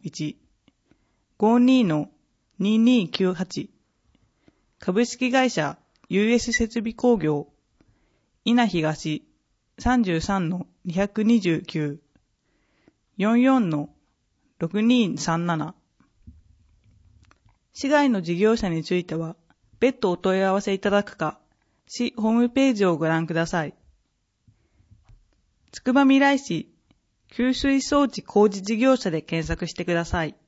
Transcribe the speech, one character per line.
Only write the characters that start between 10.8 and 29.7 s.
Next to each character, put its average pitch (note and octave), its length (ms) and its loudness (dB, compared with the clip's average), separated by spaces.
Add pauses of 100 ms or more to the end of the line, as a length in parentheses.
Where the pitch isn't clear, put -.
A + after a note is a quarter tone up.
二 E3+ 100 -8
百 G3+ 280 -2
二 A3+ 160 4
十 F3+ 240 -2
九、 D3+ 400 -6 (1120)
四 A3 240 2
四 B3+ 300 2
の D3 200 -4 (680)
六 E3+ 240 -4
二 A#3 340 2
三 E3 300 -4
七。 E3 300 -4 (2000)
市 - 160 -6
外 C#4+ 220 4
の G#3 100 0
事 E3+ 160 -4
業 G#3+ 200 4
者 G#3+ 120 -4
に D#3+ 140 -2
つ - 140 -8
い F3+ 80 -2
て E3+ 100 -10
は、 E3 220 -8 (420)
別 B3+ 220 0
途 F3+ 100 2
お F3 60 -2
問 F#3+ 200 0
い F#3+ 60 2
合 F#3+ 120 2
わ G3+ 60 0
せ G3+ 120 -4
い F#3+ 80 -2
た G3+ 100 -2
だ G3+ 140 2
く - 120 -18
か、 D#3 220 -6 (480)
市 - 300 -6
ホ A3 140 -2
ー - 20 0
ム A#3+ 180 2
ペ C4+ 200 2
ー B3 40 0
ジ G3+ 100 0
を F3 120 2
ご D#3 100 -2
覧 D#3+ 220 -2
く E3 60 -6
だ E3 120 -2
さ E3 180 -4
い。 C#3+ 100 -10 (2000)
つ - 100 -18
く C4 120 -2
ば C#4 140 4
み C4+ 120 6
ら C#4 140 4
い C#4 60 2
市、 - 340 -8 (580)
給 B3+ 220 0
水 C4+ 300 0
装 C#4+ 200 0
置 C4 200 -4
工 G#3 260 2
事 G3 140 -8
事 G#3+ 160 -4
業 C4 180 2
者 G#3+ 140 -6
で D#3+ 100 -4
検 D#3+ 260 -6
索 E3 200 -6
し - 80 -10